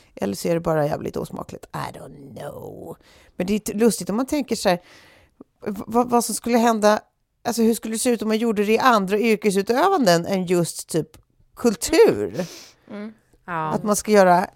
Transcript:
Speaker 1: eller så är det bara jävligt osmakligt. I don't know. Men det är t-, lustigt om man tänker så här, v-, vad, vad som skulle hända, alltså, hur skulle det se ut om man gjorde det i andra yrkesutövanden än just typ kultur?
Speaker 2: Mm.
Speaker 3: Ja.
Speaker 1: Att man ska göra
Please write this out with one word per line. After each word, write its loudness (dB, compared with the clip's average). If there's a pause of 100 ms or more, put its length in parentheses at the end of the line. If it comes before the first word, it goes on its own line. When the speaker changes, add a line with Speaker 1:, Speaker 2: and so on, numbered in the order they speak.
(140)
Speaker 1:
eller -6
så -6
är 0
det -2
bara 0
jävligt -6
osmakligt. -12
I -10
don't -20
know. -14 (400)
Men -4
det -2
är 0
t-, -8
lustigt 2
om -2
man -2
tänker -4
så -2
här, 2 (880)
v-, -6
vad, 0
vad 2
som -6
skulle 0
hända, 4 (440)
alltså, -2
hur 4
skulle -8
det -4
se 0
ut 0
om -4
man 2
gjorde 0
det 2
i 4
andra 2
yrkesutövanden 2
än 0
just -2
typ -2 (480)
kultur? 2 (460)
Speaker 2:
Mm. -12 (340)
Speaker 3:
Ja. -6
Speaker 1:
Att -4
man 0
ska -4
göra 4